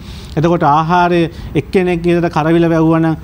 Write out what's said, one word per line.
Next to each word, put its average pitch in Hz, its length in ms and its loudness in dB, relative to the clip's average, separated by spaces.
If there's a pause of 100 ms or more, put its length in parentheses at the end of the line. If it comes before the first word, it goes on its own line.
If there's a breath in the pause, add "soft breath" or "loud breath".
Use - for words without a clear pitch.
(320 loud breath)
එතකොට 165 320 0
ආහාරය 170 580 2 (300 loud breath)
එක්කෙනෙක් 180 500 -2
ගෙදර 170 280 0
කරවිල 165 380 2
වැව්වා 160 320 2
නම් 160 240 0